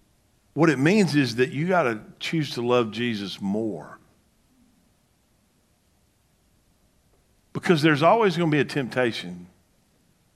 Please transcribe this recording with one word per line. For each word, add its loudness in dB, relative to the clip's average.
What 2
it 2
means 4
is 0
that 0
you -4
gotta 0
choose -4
to -6
love 2
Jesus -6
more. -6
Because 2
there's 4
always 4
gonna 0
be 2
a 2
temptation -4